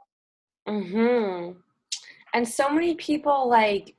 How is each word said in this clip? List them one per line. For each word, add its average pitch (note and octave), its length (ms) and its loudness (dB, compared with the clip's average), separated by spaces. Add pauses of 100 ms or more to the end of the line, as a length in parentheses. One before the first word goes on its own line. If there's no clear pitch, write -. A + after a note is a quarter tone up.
(680)
Mm-hmm. G3 880 -2 (760)
And A#3 140 0
so C#4 220 -2
many E4 240 0
people, D4 540 0
like, G#3+ 500 2